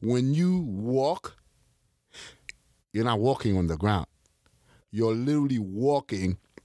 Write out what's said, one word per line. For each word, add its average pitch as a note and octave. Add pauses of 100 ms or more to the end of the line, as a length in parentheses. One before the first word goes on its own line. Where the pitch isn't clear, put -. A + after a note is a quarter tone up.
When B2
you F3+
walk, C3 (1600)
you're G#2+
not A#2
walking A2+
on F2
the D#2+
ground. F#2 (880)
You're A2+
literally C#3
walking G2+ (280)